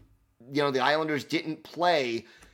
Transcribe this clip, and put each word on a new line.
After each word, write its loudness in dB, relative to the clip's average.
you 0
know, 2
the 0
Islanders 0
didn't -4
play 0